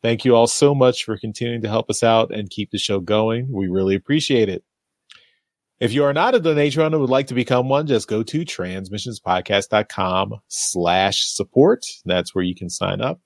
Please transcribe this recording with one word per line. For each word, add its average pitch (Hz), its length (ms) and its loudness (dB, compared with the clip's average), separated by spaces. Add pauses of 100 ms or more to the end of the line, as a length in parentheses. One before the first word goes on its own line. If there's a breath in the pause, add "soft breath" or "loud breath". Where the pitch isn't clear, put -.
Thank 117 220 0
you 120 120 6
all 117 100 6
so 143 260 4
much 127 320 2
for 107 140 -6
continuing 117 440 -6
to 110 60 -4
help 110 220 -2
us 107 140 -2
out 113 280 4
and 104 160 -8
keep - 220 -10
the 101 80 -8
show 98 220 -2
going. 110 500 -2
We 98 160 -4
really 95 300 0
appreciate 131 520 0
it. 90 140 -4 (1200 soft breath)
If 113 120 0
you 143 120 2
are 143 80 2
not 196 220 2
a 240 60 4
Donatreon 151 460 2
and 156 140 0
would 127 100 0
like 135 180 0
to 123 60 -8
become 127 340 0
one, 143 180 0
just 120 220 0
go 110 160 -2
to 147 200 -4
transmissionspodcast 95 1200 -4
dot 107 200 0
com 95 460 -2 (140)
slash 92 760 0
support. 156 600 2 (200)
That's 90 300 -2
where 92 80 0
you 90 140 -2
can 87 120 -10
sign 95 320 -4
up. 143 260 -4